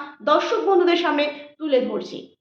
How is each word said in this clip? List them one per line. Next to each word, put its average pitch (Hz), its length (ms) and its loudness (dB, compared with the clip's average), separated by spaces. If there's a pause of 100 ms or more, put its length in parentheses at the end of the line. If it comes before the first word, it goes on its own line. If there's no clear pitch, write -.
(220)
দর্শক 311 440 2
বন্ধুদের 349 320 4
সামনে 294 360 0 (240)
তুলে 285 240 2
ধরছে। - 460 -8 (140)